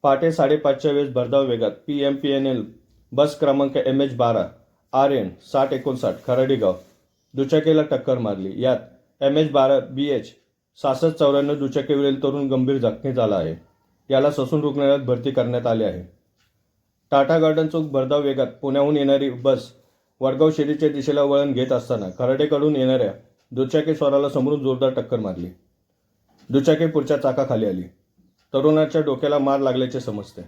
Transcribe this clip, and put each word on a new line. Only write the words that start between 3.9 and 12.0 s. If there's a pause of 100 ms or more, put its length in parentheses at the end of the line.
बारा (480)
आरएन (240)
साठ
एकोणसाठ (120)
खराडी
गाव (600)
दुचाकीला
टक्कर
मारली.
यात (440)
एमएच
बारा
बीएच (560)
सहासष्ट
चौऱ्याण्णव
दुचाकीवरील